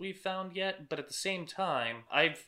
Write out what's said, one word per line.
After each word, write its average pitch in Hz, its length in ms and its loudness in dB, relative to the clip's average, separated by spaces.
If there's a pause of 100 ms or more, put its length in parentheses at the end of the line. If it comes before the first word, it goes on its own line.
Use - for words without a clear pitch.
we've 190 180 -6
found 185 380 -4
yet, 190 320 -2
but 156 100 -2
at 143 80 -6
the - 80 -10
same 185 320 -2
time, 123 520 0 (120)
I 156 240 6 (140)